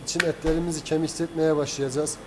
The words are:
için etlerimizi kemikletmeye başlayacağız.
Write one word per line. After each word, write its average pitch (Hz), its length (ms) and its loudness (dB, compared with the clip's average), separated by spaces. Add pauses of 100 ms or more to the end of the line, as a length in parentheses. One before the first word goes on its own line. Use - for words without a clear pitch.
için - 160 -4
etlerimizi 160 640 0
kemikletmeye 160 720 2
başlayacağız. 143 720 -2